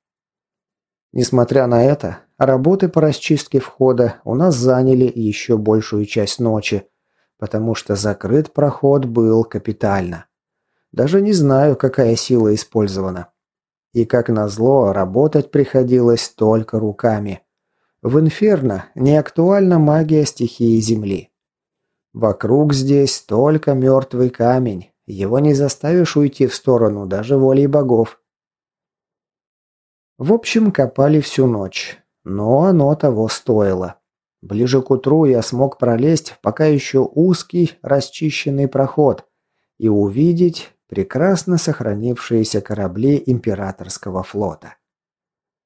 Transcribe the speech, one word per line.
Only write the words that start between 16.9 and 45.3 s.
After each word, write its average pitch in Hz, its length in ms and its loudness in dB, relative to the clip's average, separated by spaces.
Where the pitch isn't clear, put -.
В 127 180 0
Инферно 151 720 0
не 131 220 2
актуальна 175 640 2
магия 156 460 2
стихии 117 560 -2
Земли. 107 500 -4
Вокруг 117 600 0
здесь 139 480 0
только 143 540 0
мертвый 131 560 0
камень, 120 600 -2
его 101 320 -4
не 147 160 2
заставишь 151 640 -2
уйти 143 300 0
в 123 80 -4
сторону 107 520 0
даже 107 300 -2
волей 135 300 4
богов. 131 540 0
В 139 160 0
общем, 220 400 0
копали 143 480 2
всю 135 260 0
ночь, 104 520 -6
но 107 400 0
оно 156 300 2
того 113 340 0
стоило. 98 680 -2
Ближе 120 400 0
к - 80 -4
утру 143 340 2
я 123 180 2
смог 131 360 -4
пролезть 127 520 0
в - 100 -20
пока 131 260 -2
еще 135 380 0
узкий, 170 800 -2
расчищенный 139 840 -2
проход 135 560 0
и 110 100 0
увидеть 147 840 0
прекрасно 180 720 -2
сохранившиеся 113 1000 -4
корабли 107 640 -2
императорского 95 960 -6
флота. 92 520 -8